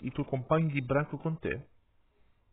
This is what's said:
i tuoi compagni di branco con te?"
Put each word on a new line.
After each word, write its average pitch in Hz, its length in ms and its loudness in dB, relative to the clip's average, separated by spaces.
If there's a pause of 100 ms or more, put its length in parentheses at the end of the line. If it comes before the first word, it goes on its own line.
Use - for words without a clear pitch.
i 131 100 -6
tuoi 143 160 -2
compagni 156 440 2
di 139 120 0
branco 139 340 0
con 160 220 -4
te?" 104 300 -4 (840)